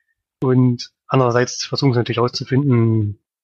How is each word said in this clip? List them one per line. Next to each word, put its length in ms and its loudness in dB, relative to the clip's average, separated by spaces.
Und 500 2
andererseits 580 0
versuchen 280 -2
sie 60 0
natürlich 200 -4
rauszufinden, 1000 0